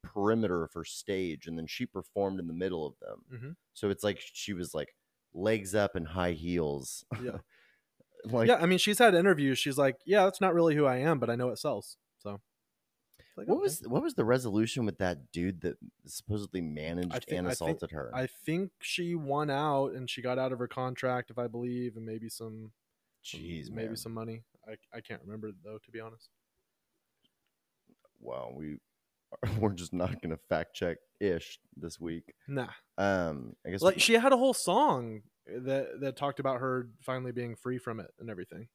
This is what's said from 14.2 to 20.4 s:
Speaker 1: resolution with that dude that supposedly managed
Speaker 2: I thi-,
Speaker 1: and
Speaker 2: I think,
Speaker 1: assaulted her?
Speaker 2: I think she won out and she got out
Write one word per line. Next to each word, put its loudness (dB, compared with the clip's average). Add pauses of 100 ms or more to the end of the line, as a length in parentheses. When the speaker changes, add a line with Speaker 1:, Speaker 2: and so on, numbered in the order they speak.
Speaker 1:
resolution 4
with -2
that -2
dude -2
that -2 (280)
supposedly -6
managed -4
Speaker 2:
I -2
thi-, -4
Speaker 1:
and -2
Speaker 2:
I 0
think, -2 (260)
Speaker 1:
assaulted -6
her? -6
Speaker 2:
I -2
think -4
she -4
won 0
out 2
and -8
she -8
got 0
out 0